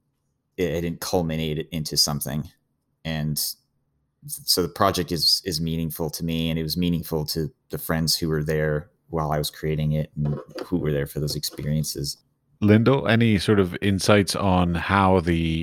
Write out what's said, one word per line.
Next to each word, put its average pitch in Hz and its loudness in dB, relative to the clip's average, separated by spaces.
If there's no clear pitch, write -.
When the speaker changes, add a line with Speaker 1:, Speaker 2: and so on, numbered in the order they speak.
Speaker 1:
it, 87 0
it 82 -2
didn't 82 -4
culminate 80 -2
it 78 -6
into 78 -6
something. 73 -2
And 76 -4
so - -2
the 85 0
project 92 0
is, 80 0
is 82 -2
meaningful 82 -4
to - -8
me, 82 0
and 80 -2
it 80 -2
was 78 -4
meaningful 85 0
to 78 -4
the 78 -6
friends 80 -2
who 85 -2
were 78 0
there 78 -2
while 78 -2
I 76 0
was 76 -2
creating 78 -2
it 78 -2
and 73 -2
who 90 -2
were 76 -2
there 71 -2
for 71 -10
those 73 -4
experiences. 73 -6
Speaker 2:
Lyndall, 110 4
any 113 4
sort 104 4
of 90 2
insights 101 4
on 90 2
how 95 4
the 82 2